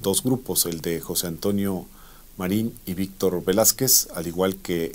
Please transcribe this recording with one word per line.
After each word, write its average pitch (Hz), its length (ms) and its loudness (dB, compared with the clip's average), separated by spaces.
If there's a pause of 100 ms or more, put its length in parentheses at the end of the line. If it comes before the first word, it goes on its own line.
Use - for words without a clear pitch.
dos 98 220 0
grupos, 87 440 0
el 85 140 -2
de 82 200 -2
José 87 260 -4
Antonio 98 600 -2 (500)
Marín 104 360 0 (140)
y 92 80 -4
Víctor 92 500 0
Velázquez, - 680 4
al 85 140 -4
igual 92 260 2
que 85 400 -2